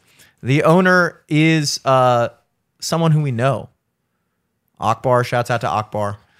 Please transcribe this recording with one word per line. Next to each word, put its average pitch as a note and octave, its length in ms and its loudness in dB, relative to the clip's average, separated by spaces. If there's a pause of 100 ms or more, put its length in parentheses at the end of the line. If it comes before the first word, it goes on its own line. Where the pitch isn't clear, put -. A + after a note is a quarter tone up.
(440)
The C#3 200 0
owner F3+ 680 2
is, D#3 560 0
uh, B2+ 440 2 (520)
someone E3 320 0
who D3+ 80 0
we C#3+ 100 -4
know. A#2+ 380 -4 (1120)
Akbar, B2 440 0
shouts A#2+ 260 -4
out A#2+ 120 -4
to A#2+ 80 -4
Akbar. G#2 480 -6 (220)